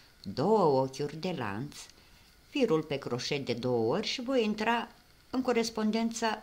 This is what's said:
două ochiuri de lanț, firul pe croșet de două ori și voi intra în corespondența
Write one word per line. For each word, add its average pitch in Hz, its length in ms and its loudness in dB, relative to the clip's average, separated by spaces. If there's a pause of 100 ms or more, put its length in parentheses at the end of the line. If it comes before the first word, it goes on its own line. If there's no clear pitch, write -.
(220)
două 147 600 4
ochiuri 147 340 -6
de 175 220 -4
lanț, 117 380 -6 (760)
firul 156 320 2
pe 143 160 -4
croșet 135 480 -4
de 120 60 0
două 120 420 2
ori 220 120 -2
și - 160 -4
voi 247 220 2
intra 214 440 0 (420)
în 262 120 0
corespondența 226 1000 0